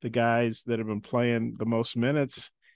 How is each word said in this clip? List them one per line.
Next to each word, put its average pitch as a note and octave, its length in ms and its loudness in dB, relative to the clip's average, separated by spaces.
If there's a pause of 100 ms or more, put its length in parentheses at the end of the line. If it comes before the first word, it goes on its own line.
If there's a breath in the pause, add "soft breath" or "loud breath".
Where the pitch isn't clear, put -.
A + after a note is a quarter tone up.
the A#2+ 100 -6
guys A#2 560 2
that A#2 140 0
have A2 80 -4
been G#2 120 -2
playing A#2 580 0
the A2 60 -6
most A#2 320 0
minutes," C3+ 540 0 (260 soft breath)